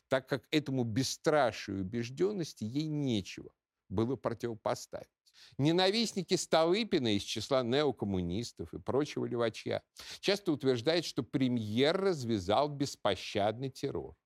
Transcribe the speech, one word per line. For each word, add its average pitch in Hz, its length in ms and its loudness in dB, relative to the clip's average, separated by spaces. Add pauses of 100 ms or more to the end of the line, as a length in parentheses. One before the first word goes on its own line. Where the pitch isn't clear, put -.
так 131 200 0
как 135 220 -2
этому 135 340 0
бесстрашию 120 920 2
и - 20 0
убеждённости 131 840 -4
ей 143 240 -4
нечего 135 640 -2 (380)
было 113 280 0
противопоставить. 117 920 -4 (480)
Ненавистники 190 800 2
Столыпина 165 840 2
из 101 60 0
числа 131 400 0
неокоммунистов 104 1120 -2
и - 60 -8
прочего 123 440 -2
левачья 120 600 -2 (340)
часто 196 320 0
утверждают, 135 540 2
что - 180 -4
премьер 123 720 2
развязал 123 720 2
беспощадный 117 1000 -2
террор. - 560 -8